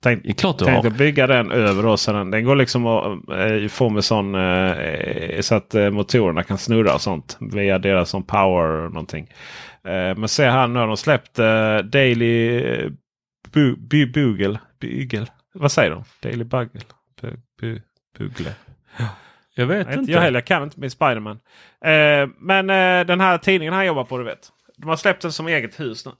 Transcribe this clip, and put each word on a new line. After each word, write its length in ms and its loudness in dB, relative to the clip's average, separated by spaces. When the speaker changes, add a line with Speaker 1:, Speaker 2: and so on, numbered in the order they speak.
Speaker 1:
Tänk, 200 0
Speaker 2:
Det 80 -10
är 40 0
klart 240 -2
du 60 0
Speaker 1:
tänkte 240 4
Speaker 2:
har. 100 -4
Speaker 1:
bygga 280 2
den 260 2
över 340 2
oss. 200 2
Den, 240 -2
den 140 -2
går 120 4
liksom 300 0
att, 420 -2
eh, 400 -2
få 200 0
med 160 0
sån, 300 0
eh, 1040 -2
så 140 0
att, 200 -4
eh, 160 4
motorerna 520 0
kan 160 -4
snurra 360 2
och 60 -2
sånt 360 -6
via 260 0
deras 320 2
sån 120 -6
power 460 2
och 60 -10
någonting. 360 -10
Eh, 320 -4
men 120 -4
se 220 2
här, 160 4
nu 120 -2
har 80 2
de 100 -2
släppt, 420 -2
eh, 400 2
Daily, 840 2
eh, 280 -2
Bu-, 240 4
Bu-, 360 0
Bugle. 460 0
Bugle. 460 -6
Vad 180 -2
säger 180 2
de? 140 -10
Daily 220 -6
Bugle? 360 -6
Bu-, 140 -12
Bu-, 180 -8
Bugle. 340 -8
Speaker 2:
Jag 120 -2
vet 240 -2
Speaker 1:
Jag 80 -4
Speaker 2:
inte. 140 -4
Speaker 1:
Jag 80 4
heller, 160 2
jag 100 -4
kan 160 0
inte 180 -12
med 120 -8
Spiderman. 460 -2
Eh, 440 4
men, 300 2
eh, 360 4
den 140 2
här 180 4
tidningen 360 0
han 120 0
jobbar 180 -2
på, 140 -8
du 60 -6
vet. 240 -12
De 120 -12
har 80 0
släppt 260 0
den 100 -6
som 160 -8
eget 320 -4
hus 260 -10
nu. 140 -18